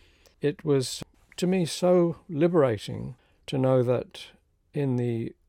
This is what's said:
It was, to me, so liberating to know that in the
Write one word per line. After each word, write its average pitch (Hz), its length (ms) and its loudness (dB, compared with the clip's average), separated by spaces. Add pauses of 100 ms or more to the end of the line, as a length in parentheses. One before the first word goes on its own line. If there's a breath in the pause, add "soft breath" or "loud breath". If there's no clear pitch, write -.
(400 soft breath)
It 147 240 -4
was, 139 380 0 (340)
to 175 120 -2
me, 185 180 2
so 175 520 2 (100)
liberating 135 880 0 (320 soft breath)
to 135 100 -4
know 131 240 4
that - 440 -4 (460)
in 139 220 -2
the 120 400 -4 (140)